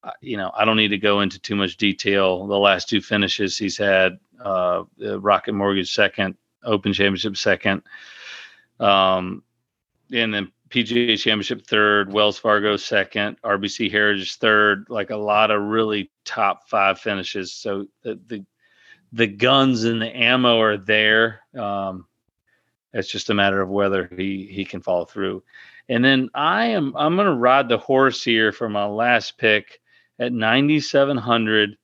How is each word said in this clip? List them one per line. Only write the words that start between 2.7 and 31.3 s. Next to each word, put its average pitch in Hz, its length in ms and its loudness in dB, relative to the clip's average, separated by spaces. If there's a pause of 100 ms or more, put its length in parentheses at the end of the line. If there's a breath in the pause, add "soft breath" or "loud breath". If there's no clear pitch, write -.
two 104 140 0
finishes 101 560 -2
he's 98 180 -4
had: 95 420 2 (240)
uh, 90 420 -2 (140)
the 104 220 -8
Rocket 101 320 0
Mortgage 98 420 0
second, 98 440 0 (260)
Open 104 300 0
Championship 98 420 0
second, 98 460 0 (960 loud breath)
um, 95 640 0 (680)
and 113 200 0
then 98 200 -6 (160)
P 123 140 0
G 120 280 0
A 107 60 2
Championship 107 500 -2
third, 104 460 2
Wells 104 240 2
Fargo 104 400 0
second, 104 680 -4
R 101 140 0
B 98 100 -4
C 101 220 -4
Heritage 104 480 0
third, 107 500 2
like, 104 220 -6
a 107 80 -6
lot 104 340 2
of 104 120 0
really 107 460 -2 (140)
top - 460 -4
five 98 280 2
finishes. 95 540 -6
So 98 360 -8 (160)
the, 104 140 -8 (100)
the, 107 180 -12 (680 soft breath)
the 113 160 2
guns 123 560 2
and 113 180 0
the 113 140 -8
ammo 120 460 4
are 107 160 2
there. 107 640 2 (160)
Um, 98 480 -6 (880)
it's - 180 -6
just - 180 -10
a 110 40 2
matter 98 280 2
of 92 60 -2
whether 98 480 -2
he, 95 340 -6
he 95 140 -8
can 92 180 -10
follow 90 220 -2
through. 98 400 -8 (460 loud breath)
And 120 160 0
then 131 280 2
I 175 340 -2
am, 165 280 -4
I'm 156 220 0
gonna 190 180 2
ride 127 320 2
the 117 100 0
horse 131 460 0
here 110 300 2
for 117 160 -8
my 104 160 -2
last 113 520 0
pick 107 440 0 (380 soft breath)
at 120 120 -4
ninety-seven 139 840 2
hundred. 110 680 0